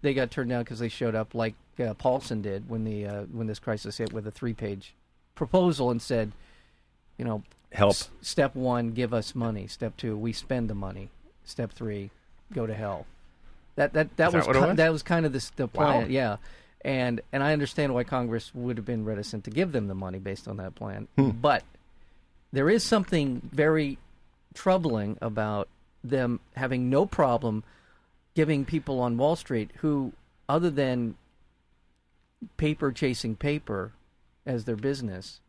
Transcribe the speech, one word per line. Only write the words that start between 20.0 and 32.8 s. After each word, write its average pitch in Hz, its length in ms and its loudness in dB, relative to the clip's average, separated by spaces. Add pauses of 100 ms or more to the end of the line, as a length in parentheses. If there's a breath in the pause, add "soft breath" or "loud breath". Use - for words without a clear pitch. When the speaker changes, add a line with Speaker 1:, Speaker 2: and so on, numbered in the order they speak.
Speaker 1:
based 98 300 -8
on 104 80 -8
that 95 180 -10
plan. 104 340 -10 (100)
Speaker 2:
Hmm. 135 100 6
Speaker 1:
But 120 340 2 (920)
there 139 160 4
is 226 120 6
something 156 600 2 (100)
very 151 460 2 (560)
troubling 127 680 2
about 107 480 -2 (340)
them 123 380 0 (160)
having 127 320 0
no 135 160 6
problem 120 580 2 (720 soft breath)
giving 151 300 2
people 139 360 -2
on 120 180 2
Wall 147 180 4
Street 110 340 -2 (100)
who, 143 320 0 (360)
other 170 220 2
than 127 440 0 (1400)
paper 151 360 0